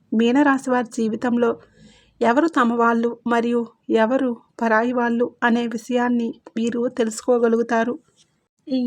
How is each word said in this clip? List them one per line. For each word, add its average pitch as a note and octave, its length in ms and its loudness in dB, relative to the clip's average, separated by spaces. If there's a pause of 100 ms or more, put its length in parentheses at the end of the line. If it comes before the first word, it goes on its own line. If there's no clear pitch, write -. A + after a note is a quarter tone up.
(120)
మీనరాశి C4 580 2
వారి B3 200 -2
జీవితంలో A#3 640 -2 (680)
ఎవరు B3 280 2
తమ A#3+ 260 0
వాళ్ళు A#3 340 2 (180)
మరియు A#3 320 0 (360)
ఎవరు B3 340 2 (280)
పరాయి A3+ 360 0
వాళ్ళు A#3+ 340 0 (160)
అనే A#3+ 240 2
విషయాన్ని A#3+ 640 -2 (260)
వీరు A#3 340 -2
తెలుసుకోగలుగుతారు. A#3 1080 0 (760)
ఈ C4 180 -2